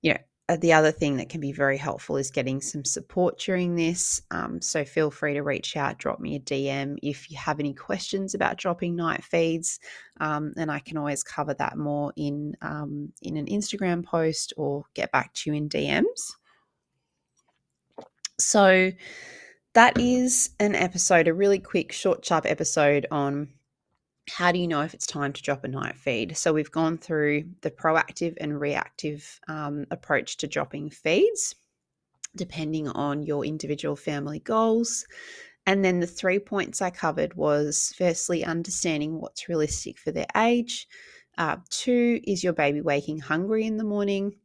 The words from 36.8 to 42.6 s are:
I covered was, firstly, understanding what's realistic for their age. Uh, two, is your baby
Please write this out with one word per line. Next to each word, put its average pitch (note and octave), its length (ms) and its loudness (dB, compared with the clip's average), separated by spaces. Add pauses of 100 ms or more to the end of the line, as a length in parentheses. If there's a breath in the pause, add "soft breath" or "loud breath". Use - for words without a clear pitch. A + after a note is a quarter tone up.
I F#3 80 0
covered D#3+ 460 -2
was, D3 640 2
firstly, F3 460 0
understanding D#3+ 760 -2
what's - 280 -12
realistic D#3 500 -2
for - 120 -4
their D#3+ 160 -4 (100)
age. A#3+ 520 2 (480 loud breath)
Uh, D#3+ 200 0 (120)
two, A#3+ 560 2
is F#3+ 180 -2
your F3+ 120 2
baby D3 260 2